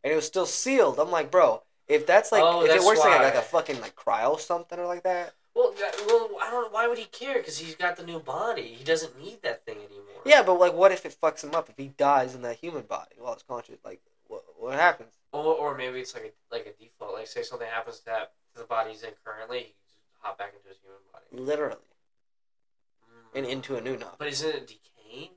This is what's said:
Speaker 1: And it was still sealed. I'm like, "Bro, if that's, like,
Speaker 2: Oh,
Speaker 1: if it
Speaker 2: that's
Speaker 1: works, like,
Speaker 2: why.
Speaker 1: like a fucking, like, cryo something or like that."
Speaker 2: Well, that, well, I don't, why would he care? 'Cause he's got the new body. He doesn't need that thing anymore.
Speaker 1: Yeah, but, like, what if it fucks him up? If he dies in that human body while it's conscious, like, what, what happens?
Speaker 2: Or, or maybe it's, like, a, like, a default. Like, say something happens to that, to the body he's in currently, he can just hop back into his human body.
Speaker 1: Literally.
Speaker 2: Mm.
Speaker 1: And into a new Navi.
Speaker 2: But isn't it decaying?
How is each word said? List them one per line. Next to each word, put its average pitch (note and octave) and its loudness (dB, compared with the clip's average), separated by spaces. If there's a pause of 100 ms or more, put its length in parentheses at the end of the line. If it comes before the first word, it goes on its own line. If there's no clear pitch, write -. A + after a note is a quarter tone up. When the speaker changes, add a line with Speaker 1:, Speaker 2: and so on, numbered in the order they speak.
Speaker 1:
And C#3+ 0
it D#3+ 2
was D3+ 0
still - -2
sealed. A#3 2
I'm E3 2
like, D#3 -2
"Bro, D#3+ 4 (240)
if D3 2
that's, G3+ 6
like, G3+ 6
Speaker 2:
Oh, E3+ 4
Speaker 1:
if E3 6
it D#3+ 8
Speaker 2:
that's F3+ 6
Speaker 1:
works, A3 6
like, E3 8
Speaker 2:
why. B2+ 6
Speaker 1:
like C3+ 2
a A#2+ 2
fucking, D#3 -2
like, - -14
cryo A#2 -2
something F3 -6
or F3 -6
like F3 -8
that." F3+ -2 (200)
Speaker 2:
Well, - 4
that, - -6 (120)
well, A3+ 4 (120)
I A#3 -4
don't, A#3 -4
why A3+ 0
would A#3+ -2
he A3 -10
care? C4 -6
'Cause D3 -10
he's D#3+ -12
got F3 -4
the - -14
new E3+ -10
body. F3 -6
He B2 -20
doesn't D#3+ -2
need G3+ -16
that - -8
thing - -14
anymore. - -20
Speaker 1:
Yeah, C4+ 8
but, F#3+ 4
like, F3+ 6
what F#3+ 6
if F3+ -8
it D#3 -12
fucks D#3 -2
him D3 -10
up? E3 -4
If - -20
he C#3 -12
dies C#3 2
in B2 -14
that A#2+ -8
human D#3+ -12
body - -12
while A#2 -10
it's - -16
conscious, - -14
like, - -16 (280)
what, G#2+ -16 (140)
what A#2+ -8
happens? D#3 2 (200)
Speaker 2:
Or, D3 -6
or D3+ 0
maybe B2+ -8
it's, B2+ -14
like, A#2 -12 (280)
a, A#2 -10
like, A2 -8
a G#2 -20 (100)
default. G#2 -16
Like, A2 -12
say A#2+ -8
something - -12
happens A#2 -10
to - -20
that, F#2+ -8 (200)
to A#2 -20
the A#2 -16
body A2+ -4
he's G#2+ -16
in A2 -12 (140)
currently, A2+ -10
he A#2+ -12
can - -20 (140)
just - -20 (240)
hop - -10
back G2+ -12
into G2 -20
his F#2+ -20
human G2 -20 (120)
body. - -20
Speaker 1:
Literally. C3 -4 (1300)
Speaker 2:
Mm. - -18
Speaker 1:
And C3+ -6
into C3 -8
a A2+ -8
new B2 -8
Navi. - -16
Speaker 2:
But D3 -10
isn't D3+ -4
it - -12
decaying? C3+ -20